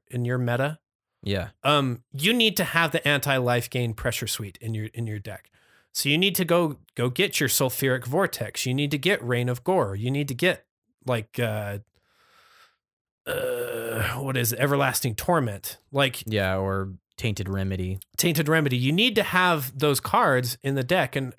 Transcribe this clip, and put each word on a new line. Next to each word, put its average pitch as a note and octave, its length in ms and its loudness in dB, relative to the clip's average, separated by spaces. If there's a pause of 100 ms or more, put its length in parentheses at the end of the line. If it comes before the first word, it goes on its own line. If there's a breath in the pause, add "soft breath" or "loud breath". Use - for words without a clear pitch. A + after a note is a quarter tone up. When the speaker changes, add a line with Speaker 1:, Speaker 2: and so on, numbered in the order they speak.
Speaker 1:
in B2 160 -4
your B2 140 0
meta. B2+ 400 0 (440)
Speaker 2:
Yeah. G2 280 -2 (120)
Speaker 1:
Um, C3+ 400 2 (100)
you D#3 200 0
need A3+ 260 4
to F3 60 2
have E3 280 2
the D#3+ 140 0
anti-life C3 640 2
gain A#2+ 240 -2
pressure - 320 -4
suite G2+ 340 -8
in A2+ 140 -6
your, G#2+ 200 -6
in A#2 120 -6
your G#2+ 120 -6
deck. G2+ 320 -14 (420 soft breath)
So - 160 0
you D3 100 6
need F#3+ 180 2
to F#3 80 2
go, E3+ 340 2 (180)
go B2 120 0
get E3 320 0
your C#3 80 2
Sulfuric B2+ 560 0
Vortex. B2+ 600 -2
You B2+ 80 0
need C#3+ 160 0
to D3 80 -2
get F3 280 0
Rain B2 220 0
of B2 160 -4
Gore. D3 320 0
You A2+ 140 -4
need C#3+ 180 -2
to C3+ 60 -6
get, E3+ 300 0 (420)
like, A#2 320 -2
uh, G#2+ 400 -2 (1500 soft breath)
uh, A#2+ 960 -4
what C3+ 160 -2
is A#2+ 160 2
it? B2+ 60 -4
Everlasting C3+ 560 2
Torment. A#2+ 640 -2 (140)
Like, C3+ 340 0
Speaker 2:
Yeah, G2 300 0
or F#2+ 360 -2 (240)
Tainted G2+ 320 -4
Remedy. F#2+ 500 -4 (180)
Speaker 1:
Tainted D#3+ 320 0
Remedy. D3+ 280 2
You B2+ 160 2
need G#3+ 240 2
to G#3+ 60 4
have E3+ 560 0
those C#3+ 220 2
cards C3+ 640 2
in C#3 120 -2
the C3 100 0
deck, E3+ 320 0
and C3 220 -4